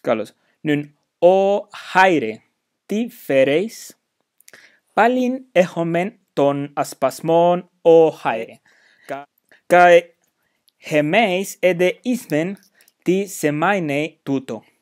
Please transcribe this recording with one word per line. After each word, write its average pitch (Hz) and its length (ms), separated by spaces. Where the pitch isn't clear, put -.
Καλώς. 110 320
Νῦν, 147 300
ὦ 170 80
χάιρε, 151 720
τι 220 220
φέρεις; 143 880
Πάλιν 254 600
ἔχομεν 175 600
τὸν 143 400
ἀσπασμόν, 165 960
ὦ 165 300
χάιρε. 113 480
Κα-, 143 200
καὶ 175 340
ἐμείς 180 560
ἐδεήσμεν 180 920
τι 190 240
σημαίνει 156 960
τοῦτο. 135 380